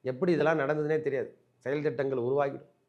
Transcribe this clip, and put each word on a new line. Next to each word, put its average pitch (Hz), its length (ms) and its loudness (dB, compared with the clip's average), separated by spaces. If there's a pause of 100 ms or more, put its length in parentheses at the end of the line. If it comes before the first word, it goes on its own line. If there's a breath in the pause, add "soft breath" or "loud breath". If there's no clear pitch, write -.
எப்படி 127 320 0
இதெல்லாம் 156 260 4
நடந்ததுன்னே 151 420 0
தெரியாது. 135 360 -4 (200)
செயல் 143 260 -4
திட்டங்கள் 135 360 -2
உருவாகிடும். 135 560 -2 (140)